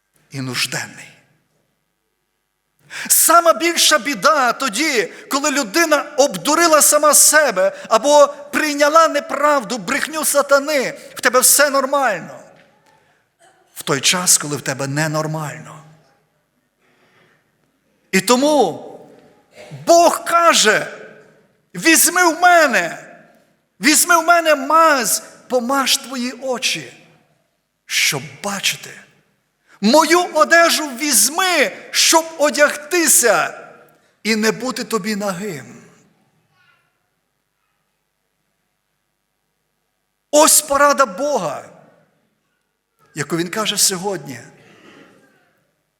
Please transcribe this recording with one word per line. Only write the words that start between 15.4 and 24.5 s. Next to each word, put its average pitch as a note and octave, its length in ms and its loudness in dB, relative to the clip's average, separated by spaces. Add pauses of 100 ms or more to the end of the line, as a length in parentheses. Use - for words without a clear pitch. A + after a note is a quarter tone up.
І F#3 100 0
тому B3 640 0 (1000)
Бог E4+ 380 4
каже: A#3+ 640 2 (880)
«Візьми D#4+ 580 4
в E4 80 -8
мене, C4+ 720 2 (680)
візьми D#4 360 2
в D#4+ 80 0
мене E4 300 2